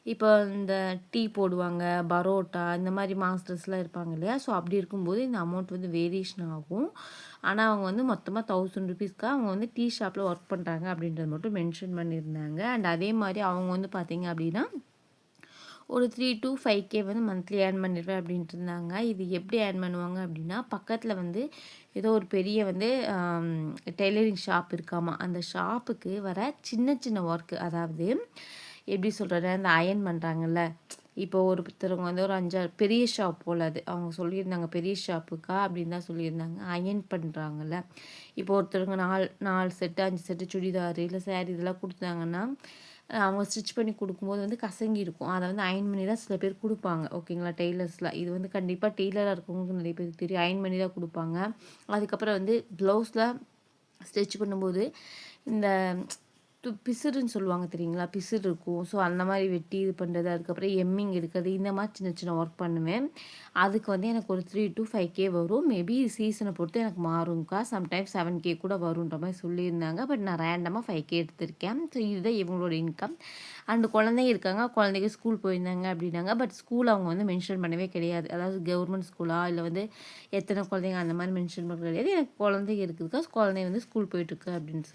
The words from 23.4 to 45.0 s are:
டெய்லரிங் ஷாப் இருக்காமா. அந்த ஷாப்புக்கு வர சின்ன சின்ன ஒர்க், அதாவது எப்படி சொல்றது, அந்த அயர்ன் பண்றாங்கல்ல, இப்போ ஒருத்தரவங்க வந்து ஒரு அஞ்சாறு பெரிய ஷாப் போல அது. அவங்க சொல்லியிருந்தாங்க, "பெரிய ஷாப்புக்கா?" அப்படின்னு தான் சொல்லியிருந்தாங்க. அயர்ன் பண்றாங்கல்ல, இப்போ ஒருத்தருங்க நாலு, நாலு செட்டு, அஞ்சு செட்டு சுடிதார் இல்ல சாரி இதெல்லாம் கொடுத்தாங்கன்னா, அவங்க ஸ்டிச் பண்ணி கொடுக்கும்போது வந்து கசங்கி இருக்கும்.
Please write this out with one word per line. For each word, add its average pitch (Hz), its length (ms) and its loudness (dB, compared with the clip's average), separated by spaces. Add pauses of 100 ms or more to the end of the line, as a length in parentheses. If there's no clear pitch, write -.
டெய்லரிங் 202 720 2
ஷாப் 175 320 2
இருக்காமா. 170 400 -2
அந்த 180 220 -2 (140)
ஷாப்புக்கு 196 640 -2
வர 196 420 -2
சின்ன 247 380 2
சின்ன 185 360 0
ஒர்க், 165 200 -6
அதாவது 170 720 0 (580)
எப்படி 202 280 0
சொல்றது, 180 340 0
அந்த 190 220 2
அயர்ன் 185 360 6
பண்றாங்கல்ல, 165 640 0 (420)
இப்போ 185 420 2
ஒருத்தரவங்க 180 460 -2
வந்து 180 200 0
ஒரு 196 120 2
அஞ்சாறு 180 420 0
பெரிய 226 300 6 (120)
ஷாப் 185 260 0
போல 170 200 0
அது. 160 220 -2
அவங்க 175 380 -4
சொல்லியிருந்தாங்க, 180 420 -2
"பெரிய 175 300 -2 (120)
ஷாப்புக்கா?" 170 500 -2
அப்படின்னு 180 300 0
தான் 175 240 -6
சொல்லியிருந்தாங்க. 165 460 -4
அயர்ன் 190 520 -2
பண்றாங்கல்ல, 156 720 -4 (520)
இப்போ 196 280 4
ஒருத்தருங்க 190 340 0
நாலு, 190 440 2
நாலு 185 400 2
செட்டு, 175 220 -2
அஞ்சு 190 320 0
செட்டு 180 220 -4
சுடிதார் 180 420 0
இல்ல 175 220 -2
சாரி 185 320 -2
இதெல்லாம் 180 300 -2
கொடுத்தாங்கன்னா, 180 720 -4 (540)
அவங்க 202 360 2
ஸ்டிச் 202 320 -4
பண்ணி 220 180 0
கொடுக்கும்போது 196 460 -4
வந்து 208 220 -2
கசங்கி 220 340 -2
இருக்கும். 175 320 -4